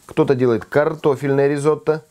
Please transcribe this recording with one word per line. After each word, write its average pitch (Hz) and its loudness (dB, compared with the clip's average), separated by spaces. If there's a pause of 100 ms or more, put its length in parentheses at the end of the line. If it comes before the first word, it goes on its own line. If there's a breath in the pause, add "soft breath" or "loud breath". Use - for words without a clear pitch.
Кто-то 143 0
делает 120 0
картофельное 143 0
ризотто, 151 -2